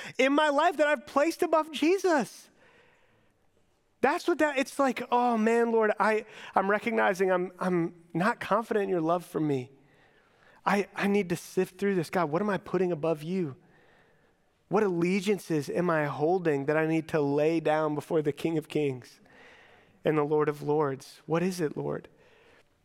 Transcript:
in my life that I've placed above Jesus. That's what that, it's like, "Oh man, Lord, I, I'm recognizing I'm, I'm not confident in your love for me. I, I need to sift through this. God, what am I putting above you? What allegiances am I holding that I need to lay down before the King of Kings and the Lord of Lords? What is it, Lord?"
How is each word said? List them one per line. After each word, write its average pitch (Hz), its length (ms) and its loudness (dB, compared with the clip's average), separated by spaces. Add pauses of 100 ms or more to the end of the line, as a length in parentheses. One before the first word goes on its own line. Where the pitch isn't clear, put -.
(180)
in 262 140 4
my 302 160 4
life 294 300 2
that 302 100 4
I've 294 180 0
placed 320 380 0
above 320 300 0
Jesus. 320 760 0 (1500)
That's 302 260 0
what 339 120 0
that, 294 200 0
it's - 220 -4
like, 262 320 0
"Oh 247 260 2
man, 233 360 2
Lord, 220 260 2
I, 214 240 0 (320)
I'm 196 160 2
recognizing 208 580 0
I'm, 185 300 0
I'm 180 340 0 (200)
not 202 260 0
confident 214 440 0
in 196 60 -4
your 180 120 0
love 170 240 0
for - 160 -6
me. 139 300 -2 (960)
I, 190 300 2
I 196 120 -2
need 202 220 2
to 175 60 0
sift - 420 -6
through 196 180 -2
this. 165 140 -2
God, 165 220 -2
what 170 100 0
am 208 80 -2
I 190 80 -2
putting 180 360 -2
above 156 280 -2
you? 160 360 -6 (1120)
What 208 140 2
allegiances 175 840 0
am 175 200 0
I 156 160 0
holding 147 600 0
that 151 100 2
I 160 100 2
need 160 220 -2
to 160 100 0
lay 147 400 2
down 156 360 0
before 156 260 -2
the 147 100 0
King 165 260 -4
of 147 120 -6
Kings 139 500 -4 (840)
and 151 120 2
the 147 60 2
Lord 151 240 2
of 147 140 -4
Lords? 147 640 -2
What 165 180 0
is 180 160 -4
it, 151 160 -2
Lord?" 147 320 -6 (760)